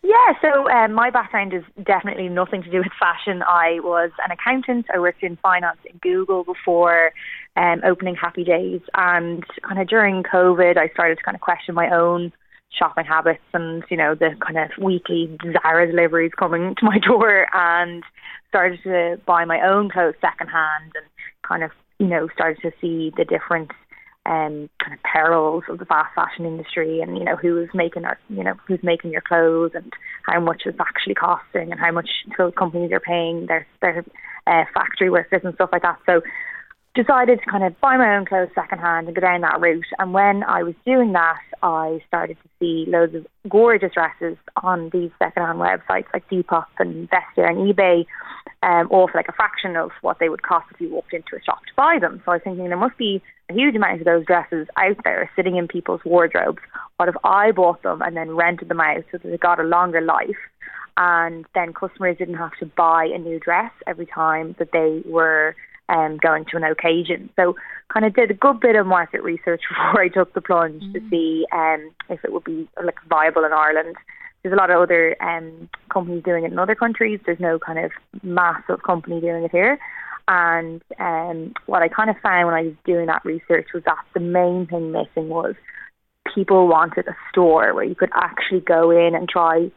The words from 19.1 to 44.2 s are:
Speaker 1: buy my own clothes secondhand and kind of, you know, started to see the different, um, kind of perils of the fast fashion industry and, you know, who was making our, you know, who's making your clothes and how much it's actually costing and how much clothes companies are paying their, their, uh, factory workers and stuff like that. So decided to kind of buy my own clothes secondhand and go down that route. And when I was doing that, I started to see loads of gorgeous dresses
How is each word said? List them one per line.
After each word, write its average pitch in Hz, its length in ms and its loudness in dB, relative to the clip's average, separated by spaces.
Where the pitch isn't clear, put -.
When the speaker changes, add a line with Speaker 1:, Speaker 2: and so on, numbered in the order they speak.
Speaker 1:
buy 170 200 4
my 165 160 0
own 202 280 2
clothes 175 320 0
secondhand 160 720 -4
and 156 100 -12
kind 170 220 -4
of, 160 80 -8
you 196 80 0
know, 160 260 0
started 160 280 -2
to 165 100 -4
see 165 340 -4
the 170 80 0
different, 165 480 -4
um, 156 440 -4
kind 147 140 -6
of - 100 -20
perils 160 680 0
of 170 80 -10
the 185 80 -14
fast 156 300 -2
fashion 165 300 -4
industry 160 560 -4
and, 175 160 -6
you 180 60 -6
know, 175 120 -2
who 170 180 0
was 170 200 -2
making 170 300 -2
our, - 160 -6
you 196 140 -8
know, 190 120 -2
who's 185 160 -2
making 170 280 -2
your 170 100 -4
clothes 165 520 2
and - 200 -12
how 175 180 0
much 165 240 -2
it's - 140 -8
actually - 360 -4
costing 170 560 -2
and 170 80 -10
how 170 120 0
much 165 180 -4
clothes 180 220 2
companies 175 340 -2
are 190 80 0
paying 170 460 -4
their, 165 200 -2
their, 170 220 -2
uh, 165 260 4
factory - 360 0
workers 175 360 0
and 175 100 -6
stuff 185 160 0
like 175 120 0
that. 170 220 -2
So 175 160 4
decided 247 460 4
to - 100 -6
kind 196 140 0
of 175 160 -4
buy 262 160 4
my 214 180 4
own 196 100 0
clothes 185 300 0
secondhand 170 520 -2
and 170 80 -10
go 180 60 0
down 180 200 2
that 156 180 0
route. 170 260 0
And 185 140 -2
when 202 320 4
I 175 180 0
was 170 120 -6
doing 247 260 4
that, 165 300 0
I 160 460 -2
started 165 340 -4
to - 160 -20
see 160 320 -2
loads 170 260 2
of 160 120 -12
gorgeous 208 440 6
dresses 165 440 -2